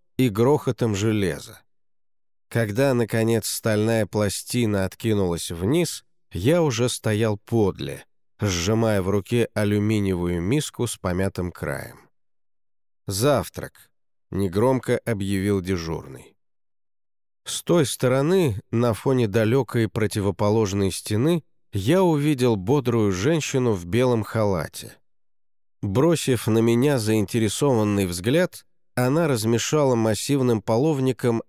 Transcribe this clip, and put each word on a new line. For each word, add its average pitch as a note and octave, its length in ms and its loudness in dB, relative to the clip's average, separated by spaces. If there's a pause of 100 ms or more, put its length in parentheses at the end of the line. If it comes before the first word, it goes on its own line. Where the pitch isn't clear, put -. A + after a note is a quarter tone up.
(160)
и C3 120 2
грохотом A#2 640 0
железа. G2+ 640 -2 (880)
Когда, A#2+ 460 0
наконец, A2+ 540 0
стальная A2 580 0
пластина G#2 800 -2
откинулась F#2+ 680 -2
вниз, A2 540 -2 (260)
я D3+ 320 2
уже B2 260 0
стоял G#2+ 500 -2
подле, D#2+ 640 -2 (360)
сжимая G#2 640 0
в F#2 80 -2
руке G#2+ 420 0
алюминиевую G#2 880 0
миску B2 460 -2
с - 100 -8
помятым F2+ 540 -2
краем. C#2 580 -8 (1000)
«Завтрак», — G2+ 800 -2 (400)
негромко A2+ 720 0
объявил G2 560 -2
дежурный. E2 760 -8 (1080)
С - 180 -10
той E3 240 2
стороны, C#3 720 0 (120)
на A#2 200 2
фоне B2+ 360 0
далекой A2+ 600 0
противоположной G2+ 1040 0
стены, C#3 540 -2 (280)
я B2+ 300 2
увидел C#3+ 540 2
бодрую A2+ 560 2
женщину B2+ 600 0
в F2 140 -4
белом A#2 380 2
халате. G2+ 720 -4 (840)
Бросив B2+ 680 0
на A2 100 2
меня A#2+ 400 2
заинтересованный G#2+ 1080 0
взгляд — A2+ 600 -2 (300)
она C#3+ 320 2
размешала B2 640 0
массивным A2+ 680 0
половником C3 880 0